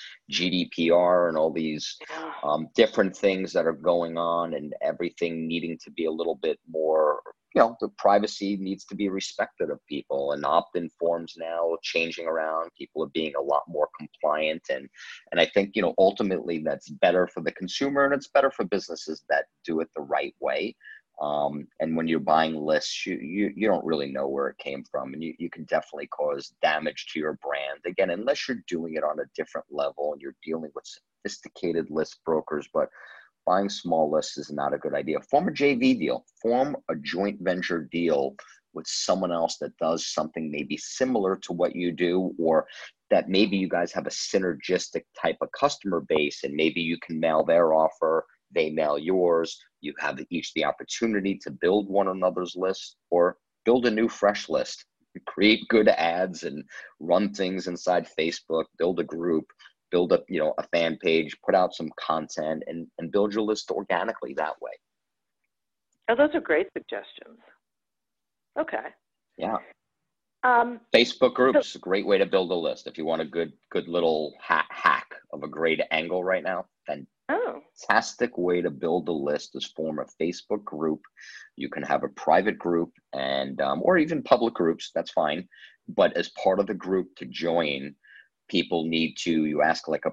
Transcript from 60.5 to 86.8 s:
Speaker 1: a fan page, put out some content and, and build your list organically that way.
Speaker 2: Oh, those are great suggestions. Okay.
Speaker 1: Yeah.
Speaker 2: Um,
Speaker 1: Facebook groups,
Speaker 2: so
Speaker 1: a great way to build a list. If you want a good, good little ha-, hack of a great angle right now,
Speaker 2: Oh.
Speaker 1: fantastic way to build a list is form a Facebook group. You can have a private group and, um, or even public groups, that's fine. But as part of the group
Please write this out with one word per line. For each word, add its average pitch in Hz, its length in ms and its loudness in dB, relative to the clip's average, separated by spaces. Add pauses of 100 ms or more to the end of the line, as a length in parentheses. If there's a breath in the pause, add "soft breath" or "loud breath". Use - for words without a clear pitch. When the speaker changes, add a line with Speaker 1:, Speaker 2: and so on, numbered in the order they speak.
Speaker 1:
a - 100 -2
fan 82 300 0
page, 82 460 2
put 95 120 4
out 92 180 2
some 78 240 -8
content 80 720 -4
and, 82 180 -6 (120)
and 82 120 -10
build 101 240 2
your 110 80 0
list 107 300 -2
organically 92 640 -4
that 76 280 -4
way. 57 80 -10 (1400)
Speaker 2:
Oh, 226 60 2
those 294 200 4
are 339 60 -2
great 170 360 0
suggestions. - 640 -14 (1160)
Okay. - 280 -4 (500)
Speaker 1:
Yeah. 107 200 -2 (880)
Speaker 2:
Um, 240 360 4 (140)
Speaker 1:
Facebook 120 400 4
groups, 127 360 4
Speaker 2:
so - 80 -14
Speaker 1:
a - 20 -20
great 92 260 0
way 98 120 6
to 95 80 4
build 92 260 2
a - 20 2
list. 78 320 -2
If 73 100 -12
you 80 80 -6
want 80 180 0
a 78 40 -4
good, 80 260 -4 (180)
good 85 180 -2
little 80 520 2
ha-, 80 300 2
hack - 380 2 (240)
of 73 100 -10
a 76 60 -8
great 78 320 0 (100)
angle 82 320 0
right 92 220 0
now, 92 220 -4 (640)
Speaker 2:
Oh. 403 340 -4 (260)
Speaker 1:
fantastic 117 480 0
way 90 240 2
to 85 80 -2
build 80 400 -2
a 87 40 -2
list 73 420 -4
is 71 100 -8
form 78 360 -6
a - 220 -8
Facebook 104 420 -4
group. 78 360 -2 (560 loud breath)
You 69 140 -8
can 73 140 -8
have 71 180 0
a 69 60 -4
private 90 500 2
group 85 320 0 (240)
and, 67 480 -4
um, 69 220 0
or 185 120 6
even 156 260 2
public 117 320 4
groups, 82 400 0
that's 82 180 -4
fine. 80 360 0 (400 loud breath)
But 87 280 4
as 87 140 -2
part 95 280 2
of 98 80 2
the 107 80 -4
group 92 420 -2